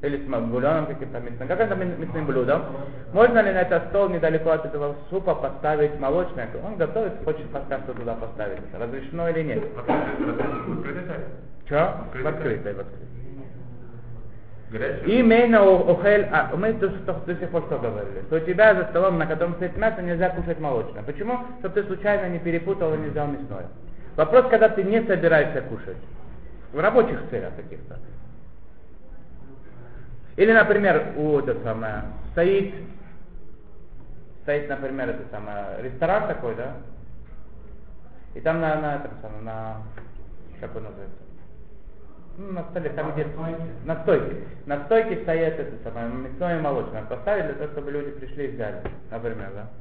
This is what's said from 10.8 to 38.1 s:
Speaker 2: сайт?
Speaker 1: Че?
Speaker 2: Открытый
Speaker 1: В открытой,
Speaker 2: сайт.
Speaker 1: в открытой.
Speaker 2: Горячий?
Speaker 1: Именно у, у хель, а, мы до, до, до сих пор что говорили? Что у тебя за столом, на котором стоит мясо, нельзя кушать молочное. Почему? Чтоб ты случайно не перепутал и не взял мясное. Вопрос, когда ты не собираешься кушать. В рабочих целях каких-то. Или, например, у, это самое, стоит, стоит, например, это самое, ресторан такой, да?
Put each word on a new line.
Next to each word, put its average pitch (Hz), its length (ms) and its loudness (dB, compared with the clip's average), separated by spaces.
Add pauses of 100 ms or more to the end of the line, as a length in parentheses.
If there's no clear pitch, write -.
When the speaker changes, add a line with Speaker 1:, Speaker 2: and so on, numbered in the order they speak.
Speaker 2:
сайт? 156 160 -6 (440)
Speaker 1:
Че? 147 120 4
Speaker 2:
Открытый - 420 -2
Speaker 1:
В 139 60 0
открытой, 151 340 -2
Speaker 2:
сайт. 104 140 -4
Speaker 1:
в 98 40 -6
открытой. - 280 -8 (1600)
Speaker 2:
Горячий? 135 500 2
Speaker 1:
Именно 226 440 10
у, 175 280 10
у 170 100 4
хель, 208 280 6
а, 156 240 4
мы 214 200 2
до, 190 140 2
до, 190 260 -4
до 170 220 -4
сих 170 140 -4
пор 170 160 0
что 147 120 -2
говорили? 101 480 -4
Что 156 100 0
у 160 40 4
тебя 185 340 8
за 175 100 2
столом, 180 340 4
на 156 80 2
котором 170 280 0
стоит 175 220 -4
мясо, 220 260 0
нельзя 175 280 2
кушать 170 300 -2
молочное. 117 420 -2
Почему? 208 360 -4 (220)
Чтоб 190 120 -4
ты 202 120 2
случайно 196 460 0
не 170 80 -2
перепутал 170 560 0
и 151 40 -2
не 151 100 -4
взял 147 180 -2
мясное. 107 400 -6 (500)
Вопрос, 247 340 8
когда 220 180 10
ты 196 140 2
не 208 240 4
собираешься 160 560 4
кушать. 107 340 -8 (760)
В 143 80 -2
рабочих 214 380 6 (120)
целях 95 260 -4
каких-то. - 400 -10 (2500)
Или, 214 160 8
например, 202 640 6
у, 151 220 4
это 127 260 0
самое, 110 380 -4 (300)
стоит, 190 420 4 (1700)
стоит, 147 260 0
например, 135 420 -4
это 104 120 -4 (100)
самое, 104 500 -8
ресторан 165 460 0
такой, 123 260 -2
да? 120 200 -6 (1600)